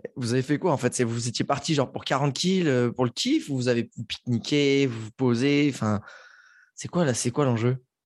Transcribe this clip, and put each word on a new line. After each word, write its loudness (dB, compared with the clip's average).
vous -2
avez 2
fait 0
quoi, 2
en 2
fait ? -2
C'est, 2
vous -4
étiez -4
parti, -2
genre, 2
pour -10
quarante 0
kills, 2
euh, 2
pour 0
le 0
kiff, -2
ou -4
vous 0
avez 2
pique-niqué, 0
vous -4
vous -12
posez, 2
enfin, 0
c'est -12
quoi, 0
là, 2
c'est -2
quoi 0
l'enjeu ? 2